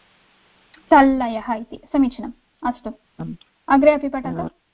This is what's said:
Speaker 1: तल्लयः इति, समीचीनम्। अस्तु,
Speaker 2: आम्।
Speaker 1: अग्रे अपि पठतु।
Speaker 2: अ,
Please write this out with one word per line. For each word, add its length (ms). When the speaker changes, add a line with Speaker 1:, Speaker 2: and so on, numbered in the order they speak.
Speaker 1:
तल्लयः 640
इति, 260
समीचीनम्। 400
अस्तु, 280
Speaker 2:
आम्। 140
Speaker 1:
अग्रे 240
अपि 160
पठतु। 340
Speaker 2:
अ, 60